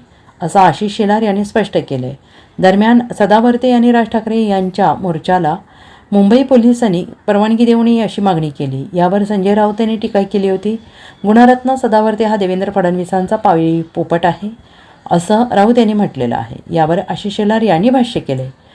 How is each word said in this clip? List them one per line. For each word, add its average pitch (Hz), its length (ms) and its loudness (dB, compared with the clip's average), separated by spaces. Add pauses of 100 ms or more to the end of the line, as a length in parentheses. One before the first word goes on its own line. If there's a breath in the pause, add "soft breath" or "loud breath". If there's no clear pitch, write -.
(420 soft breath)
असं 180 180 0
आशिष 190 380 2
शेलार 208 240 0
यांनी 202 240 -2
स्पष्ट 202 320 -2 (120)
केलंय. 127 240 -6 (460 soft breath)
दरम्यान, 208 400 4 (200)
सदावर्ते 240 500 2
यांनी 240 220 4
राज 233 160 2
ठाकरे 226 300 -4
यांच्या 190 560 0
मोर्चाला 170 640 -2 (540 soft breath)
मुंबई 202 320 4
पोलिसांनी 240 640 2 (220)
परवानगी 220 380 2
देऊ 233 180 2
नये 233 180 2
अशी 202 200 -4
मागणी 160 280 0
केली. 139 480 -8
यावर 180 260 0
संजय 202 320 0
राऊत 214 240 0
यांनी 220 180 -2
टीका 214 240 -2
केली 196 280 -2
होती. 208 320 -4 (440 loud breath)
"गुणरत्न 247 500 4
सदावर्ते 220 480 0
हा 214 120 0
देवेंद्र 190 360 -2
फडणवीसांचा 180 640 -2
पाळीव 165 480 0 (120)
पोपट 170 300 -2
आहे," 185 240 -4 (640 soft breath)
असं 214 360 0
राऊत 220 300 2
यांनी 220 160 2
म्हटलेलं 131 420 -2
आहे. 127 400 -10
यावर 165 240 0 (100)
आशिष 196 260 -8
शेलार 214 260 0
यांनी 196 280 2
भाष्य 240 300 0
केलंय. 131 300 -6 (260 soft breath)